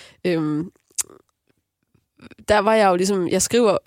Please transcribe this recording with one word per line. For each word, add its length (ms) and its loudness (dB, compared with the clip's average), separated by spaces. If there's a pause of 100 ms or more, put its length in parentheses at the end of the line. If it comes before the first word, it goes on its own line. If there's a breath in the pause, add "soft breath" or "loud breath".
(260 loud breath)
øhm, 460 -4 (1800)
der 120 2
var 160 2
jeg 140 4
jo 60 2
ligesom, 340 -2
jeg 120 0
skriver 460 2